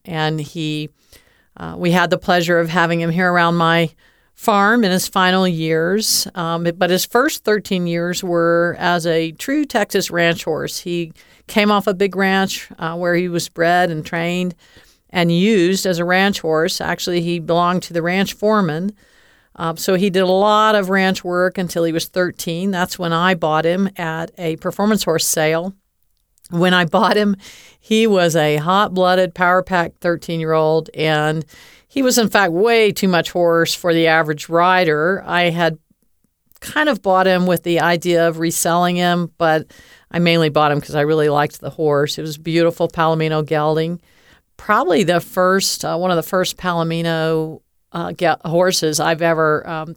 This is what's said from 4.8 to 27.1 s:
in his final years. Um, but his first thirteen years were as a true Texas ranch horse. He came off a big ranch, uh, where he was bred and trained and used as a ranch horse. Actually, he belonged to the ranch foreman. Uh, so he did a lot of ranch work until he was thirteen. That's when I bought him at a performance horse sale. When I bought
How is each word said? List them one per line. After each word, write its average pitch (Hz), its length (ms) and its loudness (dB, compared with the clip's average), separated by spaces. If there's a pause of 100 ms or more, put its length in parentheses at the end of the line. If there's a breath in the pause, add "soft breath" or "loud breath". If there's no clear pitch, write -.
in 185 80 2
his 180 160 -2
final 185 400 2
years. 165 880 -2
Um, 170 280 -4 (120)
but 180 140 0
his - 140 2
first 269 380 0
thirteen 190 460 -2
years 170 340 -4
were 170 560 2
as 175 260 0
a 165 280 0
true 208 320 -4
Texas - 480 -2
ranch 170 320 0
horse. 147 340 -4
He 170 340 -6 (360 soft breath)
came 208 240 2
off 202 160 0
a 202 60 0
big 185 200 -2
ranch, 190 540 -2 (100)
uh, 165 160 -8
where 175 220 0
he 180 120 0
was 170 200 -4
bred 175 420 2
and 156 160 -8
trained 175 480 -4 (560 soft breath)
and 170 220 0
used 185 540 2
as 180 120 0
a 175 60 -2
ranch 190 340 0
horse. 160 420 -2
Actually, 175 420 -4
he 170 180 -4
belonged 175 420 0
to - 100 -16
the 170 100 -2
ranch 185 320 -2
foreman. 196 580 0 (640 soft breath)
Uh, 165 180 -4
so 185 200 0
he 190 140 2
did 185 140 2
a 185 40 2
lot 214 500 4
of 190 120 0
ranch 190 360 0
work 180 340 -2
until 170 240 -2
he 165 100 0
was 160 140 -4
thirteen. 180 640 -4
That's 180 260 -4
when 170 160 -4
I 180 220 2
bought 156 320 0
him 185 300 0
at 165 420 -6
a 165 180 -4
performance 202 460 -2
horse 165 240 0
sale. 160 480 -2 (760)
When 180 220 2
I 180 120 2
bought 190 320 2